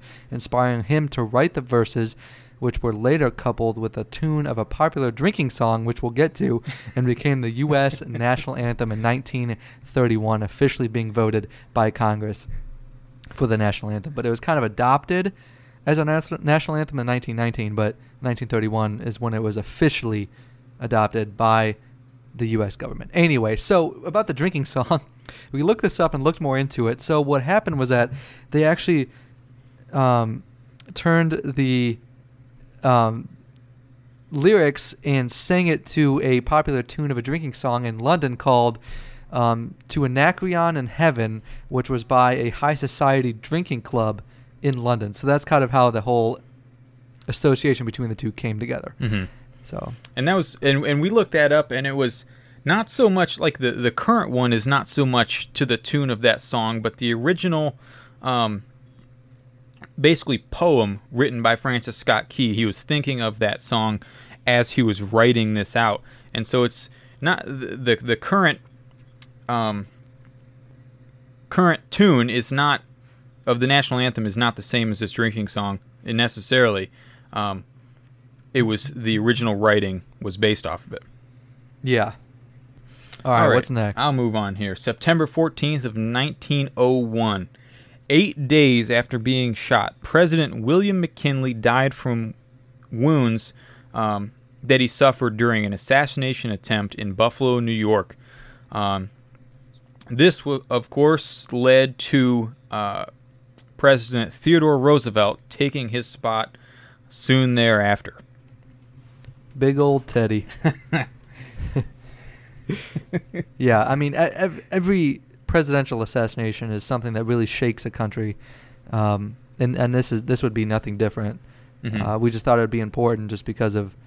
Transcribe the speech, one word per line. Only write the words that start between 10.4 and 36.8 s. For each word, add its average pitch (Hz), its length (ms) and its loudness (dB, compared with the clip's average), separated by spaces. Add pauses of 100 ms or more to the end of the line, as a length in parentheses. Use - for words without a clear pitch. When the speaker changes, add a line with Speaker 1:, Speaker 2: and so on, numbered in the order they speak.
Speaker 1:
officially 127 460 0
being 110 240 -4
voted 110 360 0 (240)
by 110 180 2
Congress 107 560 -4 (880)
for 135 140 -2
the 110 100 2
national 104 360 -2
anthem. 107 200 -8
But 123 140 -6
it 117 40 0
was 113 100 -4
kind 160 180 0
of 120 60 2
adopted 139 680 0 (540)
as 156 120 4
a 156 60 2
nat-, 156 380 -2
national 156 340 0
anthem 143 220 -4
in 120 80 -4
nineteen 123 300 -4
nineteen, 113 380 -2
but 107 220 -2 (240)
nineteen 120 280 -4
thirty-one 107 520 -2
is 117 200 -8
when 117 120 -2
it 110 100 -2
was 107 140 -4
officially 110 720 -2 (520)
adopted 107 560 -2
by 110 400 2 (580)
the 117 140 -4
U 110 140 0
S 98 140 -6
government. - 380 -12
Anyway, 131 420 2
so 170 480 0
about 208 220 -2
the 156 80 -6
drinking 147 300 -2
<laughs> - 0 -
song, 139 360 -2 (520)
we 139 100 -2
looked 214 200 2
this 185 180 0
up 165 140 2
and 135 100 -2
looked 160 160 0
more 135 180 0
into 135 300 -2
it. 127 120 -4
So 156 200 0
what 143 220 0
happened 180 360 0
was 131 100 0
that 123 220 2 (400)
they 151 140 2
actually, 156 440 2 (840)
um, 120 500 0 (520)
turned 165 500 2
the, 127 540 0 (840)
um, 117 440 2 (1040)
lyrics 156 720 2
and 131 300 0
sang 180 340 0
it 160 200 0
to 143 360 2
a 127 200 2
popular 147 400 0